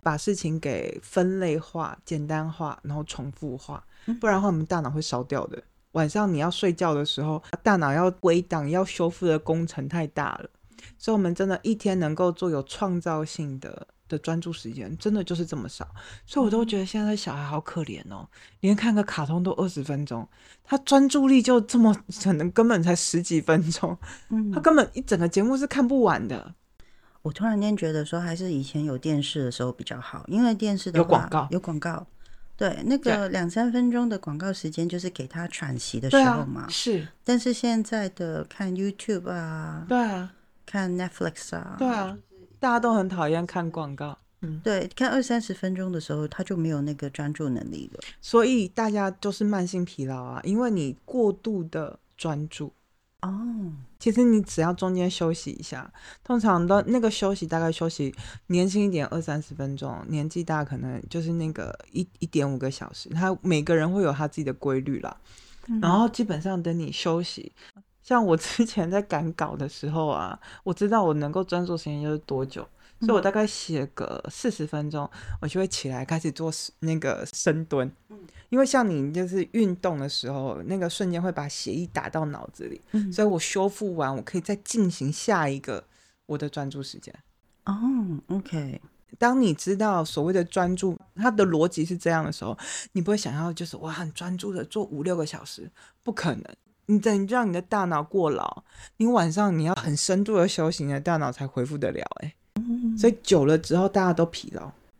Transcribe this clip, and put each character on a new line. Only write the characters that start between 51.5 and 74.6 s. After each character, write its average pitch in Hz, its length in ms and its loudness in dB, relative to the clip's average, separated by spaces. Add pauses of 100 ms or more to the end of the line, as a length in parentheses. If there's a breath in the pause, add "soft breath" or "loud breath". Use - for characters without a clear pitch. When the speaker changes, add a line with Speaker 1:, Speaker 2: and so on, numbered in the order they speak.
Speaker 1:
的 160 340 -8 (180)
专 151 340 -4
注。 143 220 -10 (520)
Speaker 2:
哦。 185 80 -4 (680)
Speaker 1:
其 226 140 0
实 226 100 4
你 226 200 8
只 - 180 -4
要 170 140 2
中 185 200 -2
间 180 160 0
休 170 220 0
息 - 200 -6
一 - 120 -12
下， - 260 -12 (360 loud breath)
通 240 120 2
常 185 300 4
都， 196 140 6
那 247 180 2
个 226 100 2
休 202 240 0
息 170 140 -6
大 165 100 0
概 165 140 2
休 165 160 -2
息， 143 260 -4 (340 loud breath)
年 180 200 4
轻 202 160 2
一 202 60 2
点 160 160 0
二 165 160 -4
三 151 200 -4
十 - 140 -12
分 139 220 -6
钟， 135 200 -8 (120)
年 151 180 -2
纪 170 160 -4
大 156 180 -2
可 139 140 -6
能 127 340 -6
就 165 120 -4
是 165 100 -2
那 165 220 -2
个 87 200 -8 (200)
一， 180 120 -2 (140)
一 175 60 -4
点 139 260 2
五 131 60 -2
个 131 120 -4
小 - 220 -10
时， - 200 -16
他 185 300 2
每 160 220 2
个 170 100 2
人 160 160 4
会 190 140 2
有 151 80 4
他 147 160 0
自 - 80 -10
己 160 80 -4
的 135 100 -2
规 131 280 0
律 135 180 -4
啦。 - 160 -8 (520 soft breath)
Speaker 2:
嗯。 220 120 -2
Speaker 1:
然 175 100 4
后 220 200 6
基 233 120 -2
本 180 200 -2
上 185 200 -2
等 170 160 -2
你 147 140 -4
休 170 320 0
息， - 300 -12 (480 loud breath)
像 240 240 2
我 170 100 6
之 226 300 2
前 180 260 -2
在 202 100 2
赶 165 300 -2
稿 156 240 -4
的 147 140 -4
时 - 200 -8
候 156 200 0
啊， 90 280 -4 (280 loud breath)
我 185 80 0
知 202 160 2
道 220 120 4
我 165 120 4
能 147 180 -2
够 185 100 0
专 180 240 -2
注 175 120 -2
时 - 80 -10
间 147 180 -6
就 151 80 -2
是 151 60 -2
多 135 280 -4
久， - 220 -10 (320 soft breath)
Speaker 2:
嗯。 226 80 0
Speaker 1:
所 226 80 6
以 - 20 8
我 180 40 2
大 196 100 2
概 214 160 2
写 151 460 -4
个 - 360 -8
四 226 220 -4
十 151 160 -6